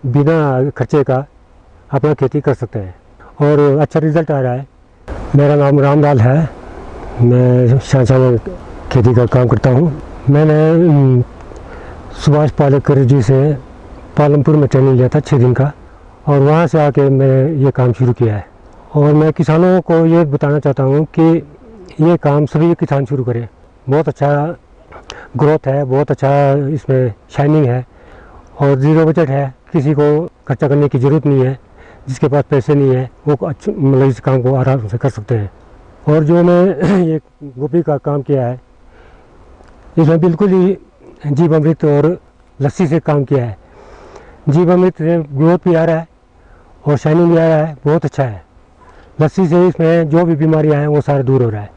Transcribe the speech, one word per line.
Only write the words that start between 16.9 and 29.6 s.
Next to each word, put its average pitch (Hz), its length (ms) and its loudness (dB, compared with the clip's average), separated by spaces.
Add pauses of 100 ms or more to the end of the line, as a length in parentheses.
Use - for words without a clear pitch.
मैं 135 420 2
ये 139 200 0
काम 123 220 0
शुरू 123 200 0
किया 110 220 -2
है। 101 120 -10 (460)
और 147 200 2
मैं 156 200 2
किसानों 175 480 2
को 165 240 0
ये 165 200 2
बताना 147 340 -2
चाहता 139 240 -2
हूँ 143 220 0 (140)
कि 165 240 2 (580)
ये 165 160 2
काम 147 280 0
सभी 165 280 0
किसान 139 320 -2
शुरू 131 180 -4
करें। 117 240 -6 (420)
बहुत 151 180 0
अच्छा 147 480 -2 (840)
growth 147 300 0
है, 139 160 -2
बहुत 135 280 -2
अच्छा 139 420 0
इसमें 135 600 -2 (160)
shining 151 360 0
है 123 200 -2 (760)
और 143 160 2
ज़ीरो 156 300 2
बजट 156 240 0
है, 139 240 -4 (200)